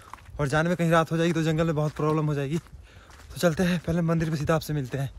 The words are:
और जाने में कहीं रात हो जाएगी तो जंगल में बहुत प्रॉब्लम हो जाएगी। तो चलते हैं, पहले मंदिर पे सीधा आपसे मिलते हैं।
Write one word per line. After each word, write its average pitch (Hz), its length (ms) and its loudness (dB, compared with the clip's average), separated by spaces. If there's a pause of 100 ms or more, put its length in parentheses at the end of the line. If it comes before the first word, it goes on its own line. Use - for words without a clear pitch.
(400)
और 143 80 0
जाने 156 200 2
में 180 80 0
कहीं 165 140 2
रात 165 220 4
हो 165 40 0
जाएगी 170 160 2
तो 160 100 0
जंगल 160 240 2
में 165 80 0
बहुत 151 180 0
प्रॉब्लम 156 340 0
हो 151 80 0
जाएगी। 143 240 -2
तो - 800 -18
चलते 175 240 2
हैं, 175 240 0
पहले 170 140 0
मंदिर 165 300 0
पे 160 60 -2
सीधा 151 180 0
आपसे 151 180 -2
मिलते 131 260 -4
हैं। 139 200 -4